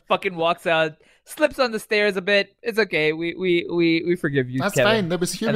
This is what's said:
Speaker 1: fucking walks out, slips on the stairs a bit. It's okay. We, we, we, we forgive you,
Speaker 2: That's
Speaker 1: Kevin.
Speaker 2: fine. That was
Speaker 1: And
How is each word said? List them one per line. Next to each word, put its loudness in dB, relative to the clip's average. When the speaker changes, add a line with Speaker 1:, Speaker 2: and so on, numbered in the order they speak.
Speaker 1:
fucking -2
walks -2
out, 0
slips 0
on 2
the -6
stairs 0
a -4
bit. 0
It's -6
okay. 0
We, -6
we, 0
we, 2
we 0
forgive -2
you, -4
Speaker 2:
That's -2
Speaker 1:
Kevin. 4
Speaker 2:
fine. 0
That -2
was -2
Speaker 1:
And -10